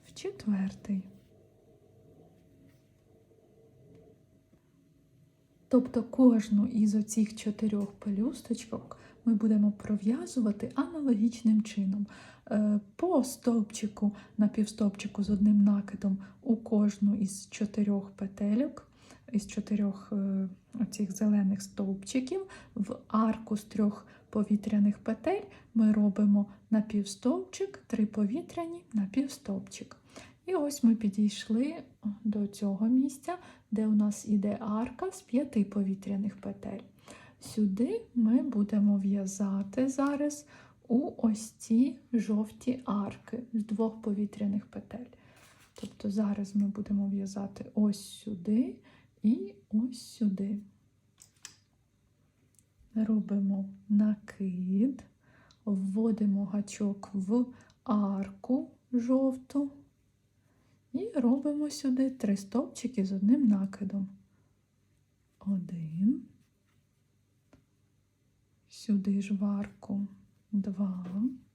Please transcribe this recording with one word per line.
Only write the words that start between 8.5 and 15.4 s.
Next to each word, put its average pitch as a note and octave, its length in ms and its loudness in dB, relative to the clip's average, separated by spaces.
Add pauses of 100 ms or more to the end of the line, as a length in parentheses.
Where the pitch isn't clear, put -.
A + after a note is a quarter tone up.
ми A3+ 100 6
будемо G#3 380 4
пров'язувати G#3+ 1040 0
аналогічним A#3+ 880 2
чином. G3+ 440 -2 (440)
Е, G#3 300 2 (160)
по E4 280 2
стовпчику, G#3+ 920 -2 (220)
напівстовпчику G#3 880 0
з G#3 60 -2
одним G#3 340 6